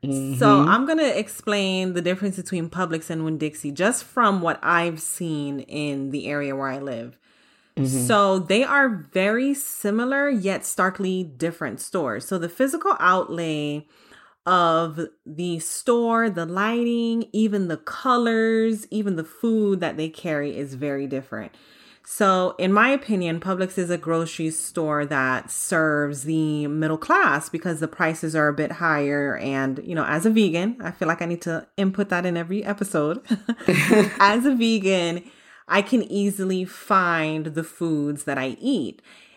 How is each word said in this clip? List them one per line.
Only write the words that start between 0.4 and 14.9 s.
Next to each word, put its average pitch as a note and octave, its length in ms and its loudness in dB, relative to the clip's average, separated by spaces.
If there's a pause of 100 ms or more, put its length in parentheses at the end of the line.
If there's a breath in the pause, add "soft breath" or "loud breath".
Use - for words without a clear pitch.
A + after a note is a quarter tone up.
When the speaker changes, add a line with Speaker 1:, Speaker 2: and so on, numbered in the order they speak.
Speaker 2:
I'm A#3+ 240 4
gonna D#4+ 160 2
explain G3 880 0
the F3 80 -2
difference F#3 360 -2
between E3+ 340 -6
Publix E3 400 -4
and D#3+ 120 -4
Winn-Dixie D3+ 500 -4
just E3+ 300 0
from G3+ 380 2
what E3+ 220 0
I've E3+ 360 0
seen C#3+ 640 -6
in C#3 500 -4
the C3+ 160 -6
area C#3+ 300 -4
where C3+ 120 -4
I C3+ 100 -6
live. B2+ 400 -10 (580 soft breath)
Speaker 1:
Mm-hmm. C3 300 0
Speaker 2:
So G3 320 4
they F#3+ 260 2
are C#4 240 2 (240)
very A3+ 400 0
similar C4+ 760 -2
yet F#3+ 340 -2
starkly F#3 580 -2
different D#3 600 -6
stores. B2+ 440 -4
So F#3+ 120 -4
the E3+ 100 -4
physical E4 500 0
outlay D#3+ 880 0 (600 soft breath)
of E3 520 4 (280)